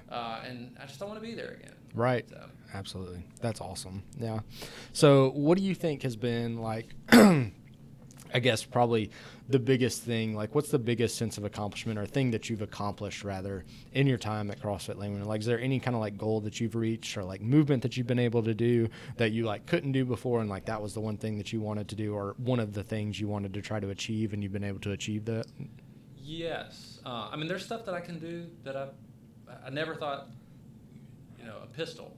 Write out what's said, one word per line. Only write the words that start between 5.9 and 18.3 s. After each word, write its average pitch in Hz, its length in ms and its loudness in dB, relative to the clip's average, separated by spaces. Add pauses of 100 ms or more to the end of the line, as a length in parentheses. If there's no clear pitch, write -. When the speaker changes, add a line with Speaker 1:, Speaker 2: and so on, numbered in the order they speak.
Speaker 2:
has 123 120 -2
been, 117 460 -2
like, 113 400 -4
<clears throat> - 100 -6 (1200)
I 127 40 4
guess 117 240 4
probably 117 480 4 (360)
the 127 120 6
biggest 123 420 4
thing, 113 320 0
like, 107 220 -4
what's 147 160 2
the 147 80 4
biggest 117 380 2
sense 110 200 -2
of 104 60 -6
accomplishment 104 560 -4
or 101 80 -2
thing 131 240 2
that 110 180 -2
you've 107 140 -2
accomplished, 101 600 -4
rather, 95 400 -4 (280)
in 139 160 4
your 127 100 4
time 107 320 -2
at 98 100 -8
CrossFit 104 380 -4
Lehman? 101 280 -4
Like, 107 160 0
is 107 40 -4
there 117 140 2
any 131 200 2
kinda, 123 200 0
like, 104 180 -2
goal 110 240 2
that 107 180 -6
you've 113 140 0
reached 113 420 -2
or, 104 80 -4
like, 95 180 -6
movement 135 420 6
that 120 140 -2
you've 123 100 0
been 123 100 2
able 117 260 4